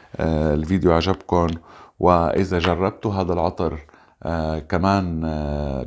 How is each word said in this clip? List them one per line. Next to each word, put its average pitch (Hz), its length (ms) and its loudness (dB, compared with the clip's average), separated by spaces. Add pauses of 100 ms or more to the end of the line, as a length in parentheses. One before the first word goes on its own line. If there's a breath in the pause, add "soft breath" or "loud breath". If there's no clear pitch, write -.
(160 loud breath)
آه، 78 380 0
الفيديو 82 380 2
عجبكم، 87 540 2 (520 loud breath)
وإذا 87 600 2
جربتوا 90 540 -2
هذا 92 200 -2
العطر، 85 480 -2 (420 loud breath)
آه، 80 360 -4
كمان، 87 680 0
آه، 73 640 -4